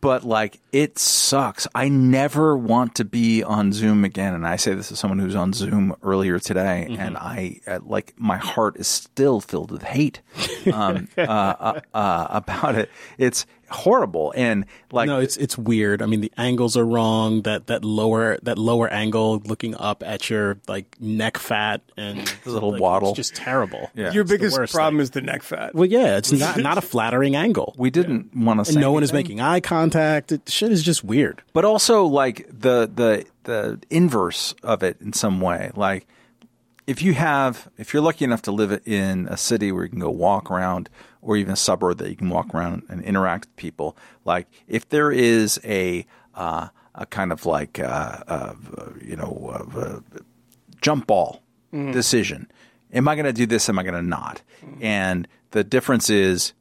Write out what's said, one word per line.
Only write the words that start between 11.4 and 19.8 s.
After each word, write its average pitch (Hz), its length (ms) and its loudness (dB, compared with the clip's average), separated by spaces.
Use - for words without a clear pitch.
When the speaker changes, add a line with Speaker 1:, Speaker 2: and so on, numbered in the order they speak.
Speaker 1:
uh, 92 380 0
about 123 440 -2
it. 107 140 0
It's 127 260 2
horrible. 104 680 2
And, 113 300 0
like, 120 160 2
Speaker 2:
No, 139 120 0
it's, 131 180 0
it's 139 200 -4
weird. 107 440 0
I 110 40 -4
mean, 110 140 0
the 107 180 -4
angles 120 380 0
are 120 100 4
wrong. 110 580 2
That, 107 240 -4
that 117 180 -4
lower, 110 580 0
that 120 140 -4
lower 117 320 2
angle 110 560 0
looking 110 300 -6
up - 300 -6